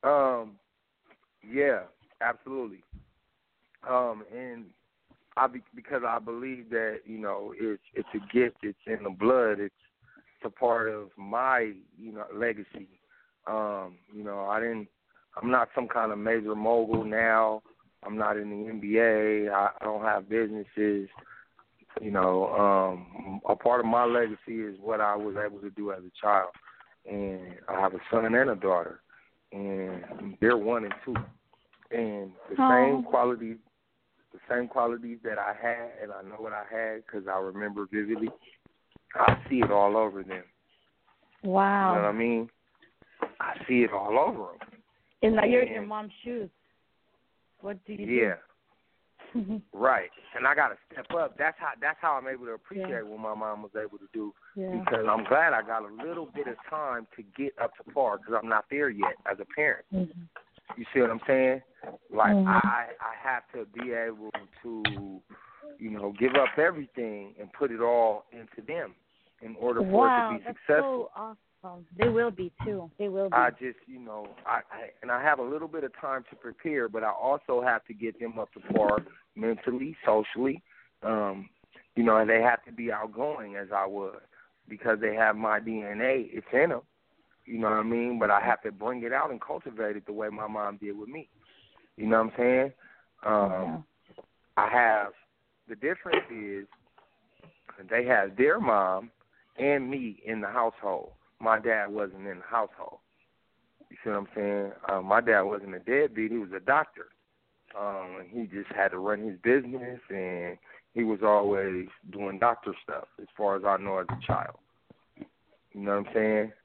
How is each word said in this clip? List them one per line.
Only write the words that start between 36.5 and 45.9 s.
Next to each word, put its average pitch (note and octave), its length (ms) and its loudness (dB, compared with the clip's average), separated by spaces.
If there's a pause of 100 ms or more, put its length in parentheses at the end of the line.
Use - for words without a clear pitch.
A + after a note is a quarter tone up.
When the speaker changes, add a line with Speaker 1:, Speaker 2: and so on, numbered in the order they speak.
Speaker 1:
I G#2 160 -8
had A2 380 -6
'cause G2 200 -10
I F#2+ 120 -2
remember G2+ 520 -6
vividly, G#2+ 380 -2 (840)
I A#2+ 340 6
see C3 120 2
it G2+ 100 4
all G2+ 260 6
over G2+ 260 0
them. F#2 200 -10 (1000)
Speaker 2:
Wow. G3 460 4
Speaker 1:
You F#3 60 4
know - 80 2
what G#2 60 4
I A2 80 -2
mean? A#2 320 0 (880)
I - 160 -4 (120)
see B2 160 6
it A2 80 2
all G2+ 280 0
over B2 340 -2
'em. F2 60 -20 (640)
Speaker 2:
And A3 140 4
now G#3+ 100 4
you're B3 180 6
in B3 60 -2
your A3 100 -6
Speaker 1:
And G#3 100 -10
Speaker 2:
mom's G#3+ 240 -10 (100)